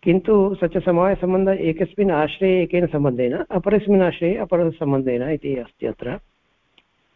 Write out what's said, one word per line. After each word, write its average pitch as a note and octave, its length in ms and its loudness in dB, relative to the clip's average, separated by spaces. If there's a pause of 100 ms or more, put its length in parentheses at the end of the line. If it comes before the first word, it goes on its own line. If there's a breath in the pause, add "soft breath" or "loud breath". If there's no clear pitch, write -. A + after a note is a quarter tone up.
किन्तु F#3+ 500 2
स - 80 -4
च E3+ 220 -2
समवायसम्बन्ध F#3 640 0
एकस्मिन् F3+ 600 -2
आश्रये F3 520 0
एकेन F3 240 0
सम्बन्धेन, C#3 640 -2
अपरस्मिन् G3+ 500 2
आश्रये F3 360 0
अपरसम्बन्धेन C#3+ 920 0
इति C#3+ 260 -4
अस्ति A#2+ 300 -10
अत्र। A#2+ 340 -8 (960)